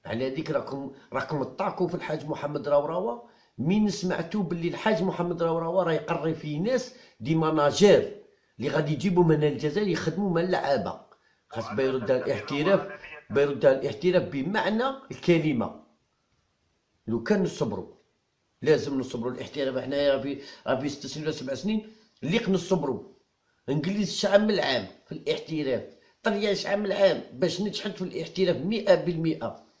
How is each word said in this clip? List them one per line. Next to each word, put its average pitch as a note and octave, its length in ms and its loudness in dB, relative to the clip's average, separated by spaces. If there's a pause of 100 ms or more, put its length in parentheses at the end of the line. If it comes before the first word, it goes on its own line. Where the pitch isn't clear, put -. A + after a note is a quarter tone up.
على A#2+ 220 -4
هذيك D3+ 240 -6
راكم، C#3 400 -4 (220)
راكم C3 300 -4
تطاكوا - 440 -4
في E3+ 80 -4
الحاج D#3 300 -6
محمد D3 420 -6
راوراوة. E3 640 0 (280)
من G#3 320 2
سمعتوا F3+ 540 -2
باللي E3+ 240 -4
الحاج F3 360 0
محمد F3 400 -2
راوراوة E3 400 0
راه E3 100 2
يقري D#3 420 -2
في D3+ 240 -6
ناس A#3+ 340 -2 (260)
دي C#3 160 0
مناجير D#3 880 6 (360)
اللي C#3+ 100 -4
غادي D3+ 240 0
يجيبوا F3 300 4
من D#3 200 6
الجزائر D3+ 440 0
يخدموا F3+ 420 -2
من E3+ 120 2
اللعابة. C#3 600 0 (480)
خاص - 220 -8
بيرد C3 400 0
الاحتراف، C#3+ 880 0 (300)
بيرد C#3 360 2
الاحتراف C3+ 580 4
بمعنى F#3+ 600 -2 (280)
الكلمة. D3+ 720 2 (1200)
لو A2+ 160 -2
كان F#3+ 200 2
نصبروا، A2 520 -4 (680)
لازم C3+ 380 2
نصبروا B2 320 -6
الاحتراف. C3 520 -4
حنايا C#3+ 300 2
راه B2+ 80 0
في، C#3 200 -6 (260)
راه B2+ 120 2
في C#3+ 100 -4
ست - 180 -10
سنين D3+ 180 -8
ولا D3+ 100 -2
سبع C3+ 180 -8
سنين G#3+ 340 -4 (360)
اللي F#3 240 2
نصبروا. E3+ 560 0 (680)
انجليز F3+ 460 -2
شعب G3+ 260 4
من G#3+ 100 2
العام C3+ 360 0 (180)
في - 60 -16
الاحتراف، D3 720 -2 (400)
طليان G3+ 320 0
شعب G3+ 240 -2
من G#3 60 -4
العام F#3 380 4 (100)
باش D#3+ 280 -2
نجحت G#3 360 -4
في - 40 -8
الاحتراف F3+ 560 0
مئة G3 380 4
بالمئة. D#3+ 680 -4 (160)